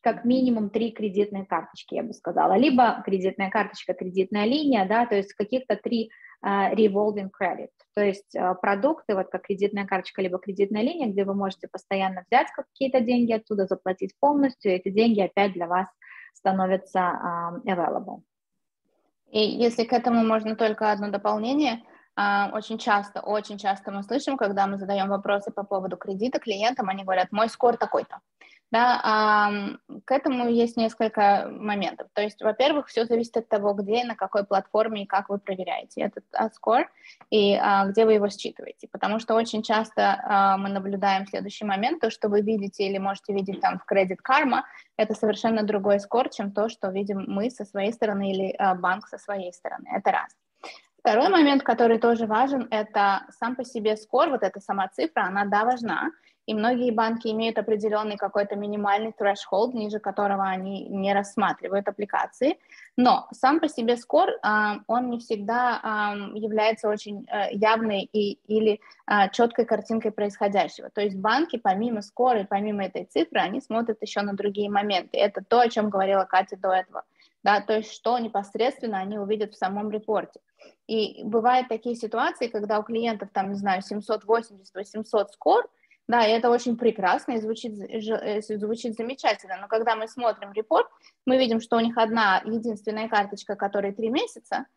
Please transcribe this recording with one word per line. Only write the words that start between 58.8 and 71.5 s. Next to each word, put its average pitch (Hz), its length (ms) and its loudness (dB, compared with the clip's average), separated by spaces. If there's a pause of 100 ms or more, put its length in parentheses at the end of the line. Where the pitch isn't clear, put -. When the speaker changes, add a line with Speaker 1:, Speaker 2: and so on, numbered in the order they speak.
Speaker 2:
threshold, 208 540 0
ниже 208 260 -4
которого 196 460 -2
они 190 440 -6
не 196 240 0
рассматривают 202 760 -2
аппликации, - 680 -2 (400)
но 240 360 4
сам 294 260 2
по 320 100 0
себе 240 280 0
скор, 320 320 2 (140)
а, 208 340 0 (100)
он 247 220 -2
не 240 100 -6
всегда, 233 640 -2
а, 208 320 -2 (200)
является 214 540 0
очень, 208 420 -6
э, 208 220 -2
явной 214 500 2 (100)
и, 202 340 0
или, 214 320 2 (280)
а, 202 220 4
чёткой 233 360 2
картинкой 220 460 -2
происходящего. 202 800 -2
То 214 120 -4
есть 196 160 -2
банки, 233 400 0